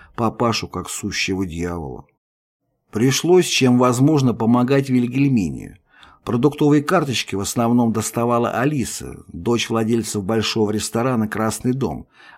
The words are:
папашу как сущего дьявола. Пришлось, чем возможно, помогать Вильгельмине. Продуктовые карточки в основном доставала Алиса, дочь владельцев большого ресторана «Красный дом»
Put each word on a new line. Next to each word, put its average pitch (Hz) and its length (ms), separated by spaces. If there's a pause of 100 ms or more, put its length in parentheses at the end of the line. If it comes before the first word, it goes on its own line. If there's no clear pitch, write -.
(160)
папашу 117 520
как - 220
сущего 98 560
дьявола. 85 600 (840)
Пришлось, 156 540
чем 123 340
возможно, 127 560
помогать 123 540
Вильгельмине. 120 920 (440)
Продуктовые 143 580
карточки 143 540
в 98 60
основном 117 500
доставала 117 600
Алиса, 123 760
дочь 107 420
владельцев 113 540
большого 107 480
ресторана 110 560
«Красный 110 460
дом» 110 340 (300)